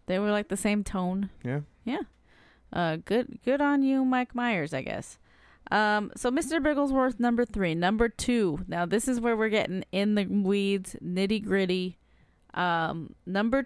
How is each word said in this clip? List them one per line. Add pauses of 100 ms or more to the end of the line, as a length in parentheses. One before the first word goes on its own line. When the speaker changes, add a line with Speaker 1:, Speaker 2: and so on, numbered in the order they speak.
Speaker 1:
They
were,
like,
the
same
tone. (140)
Speaker 2:
Yeah. (240)
Speaker 1:
Yeah. (720)
Uh,
good,
good
on
you,
Mike
Myers,
I
guess. (520)
Um,
so
Mister
Bigglesworth,
number
three.
Number
two.
Now,
this
is
where
we're
getting
in
the
weeds, (100)
nitty-gritty. (540)
Um, (120)
number